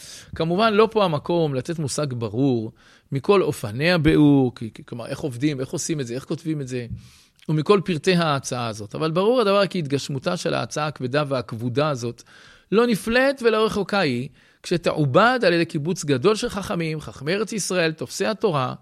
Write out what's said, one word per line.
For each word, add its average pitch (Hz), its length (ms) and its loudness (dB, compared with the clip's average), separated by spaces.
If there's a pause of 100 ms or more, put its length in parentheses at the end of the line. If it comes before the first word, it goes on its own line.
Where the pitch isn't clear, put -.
(340)
כמובן 180 380 2
לא 214 180 6
פה 214 140 2
המקום 160 500 0
לתת 156 240 -6
מושג 147 340 -4
ברור 117 600 0 (400)
מכל 185 300 4
אופני 143 500 -2
הביאור, 147 640 4
כי, 113 200 -10
כי, - 100 -18
כלומר, 117 220 -12
איך - 140 -8
עובדים, 135 400 -4
איך 127 80 -6
עושים 160 320 -6
את 131 60 -6
זה, 117 80 -8
איך 131 100 -8
כותבים 156 360 -6
את 131 80 -10
זה, 123 180 -6 (640)
ומכל 165 360 4
פרטי 180 300 2
ההצעה 139 520 0
הזאת. 107 280 -8
אבל 156 160 -2
ברור 202 300 2
הדבר 202 260 4
כי 190 120 -4
התגשמותה 143 580 -4
של 160 180 -2
ההצעה 135 320 -4
הכבדה 139 420 -2
והכבודה 123 600 -2
הזאת 120 340 -6 (500)
לא 226 140 4
נפלאת 247 560 0
ולא 220 240 4
רחוקה 208 320 -2
היא, 135 300 0 (340)
כשתעובד 175 840 2
על 175 60 4
ידי 170 120 2
קיבוץ 165 400 -4
גדול 143 300 2
של 233 140 -4
חכמים, 170 520 -6
חכמי 139 320 -8
ארץ 208 200 -4
ישראל, 180 400 0
תופסי 156 340 -4
התורה, 151 560 0